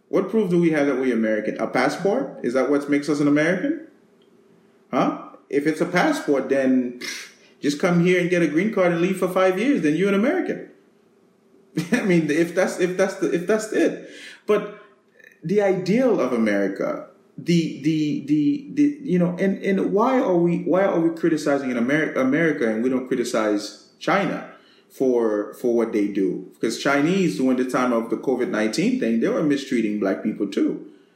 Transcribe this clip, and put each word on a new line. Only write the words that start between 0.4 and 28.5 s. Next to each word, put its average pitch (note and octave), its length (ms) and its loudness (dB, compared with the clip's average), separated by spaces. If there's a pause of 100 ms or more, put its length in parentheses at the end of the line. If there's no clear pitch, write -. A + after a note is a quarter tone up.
do F3 100 2
we E3+ 120 4
have C#3+ 140 2
that C3 120 0
we C3 140 0
American? A2 460 0
A A2 80 -2
passport? F3+ 760 -2
Is B2 100 -2
that C3 160 2
what C#3+ 220 0
makes C#3+ 180 0
us D3 120 0
an D3 80 2
American? E3 600 0 (1000)
Huh? - 320 -2 (260)
If C#3+ 180 0
it's D#3 140 0
a E3+ 60 -2
passport, C#3+ 640 0
then C3 500 0
pff, - 300 -12 (300)
just C#3+ 200 -2
come F3 240 4
here F3+ 160 4
and E3+ 100 0
get F3 120 2
a E3 40 4
green F3+ 260 0
card F3+ 200 2
and E3 80 0
leave F#3+ 160 0
for F#3+ 100 -2
five F#3 320 2
years, A#3+ 220 2
then D3+ 160 2
you're G3 140 2
an G3 40 2
American. C#4 540 -2 (1080)
<laughs> E3 160 -6
I A#3+ 100 0
mean, E3+ 280 2
if E3 240 0
that's, F#3 240 -2
if F3+ 180 -2
that's F#3+ 200 0
the, - 180 -2
if F3 120 -2
that's G#3+ 260 -2
it. - 360 -2 (380)
But - 340 -2 (600)
the G3+ 200 0
ideal G3 580 2
of B2+ 140 -2
America, G2+ 720 -2 (300)
the, D3+ 440 0
the, D3+ 440 -2
the, D3 480 0
the, D3 280 2
you F3+ 160 0
know, F3 200 2
and, G3 260 0
and F#3+ 280 0
why B3 280 2
are F#3 160 2
we, E3+ 220 2
why F3+ 260 2
are F3 160 0
we E3 160 0
criticizing C#3+ 540 0
in B2 80 -2
Amer-, C#3 340 0
America C#3+ 580 0
and A2 140 -2
we B2+ 60 0
don't B2+ 180 -2
criticize A2 800 -2 (100)
China F3 540 -2 (380)
for, A2+ 640 0
for A#2 200 0
what A2+ 200 0
they G#2 120 2
do? F#2+ 460 -2
Because - 280 -4
Chinese, D3+ 580 2
during C3 180 2
the B2+ 120 0
time B2+ 260 0
of A2+ 160 -2
the A2+ 80 -2
covid A#2+ 320 -2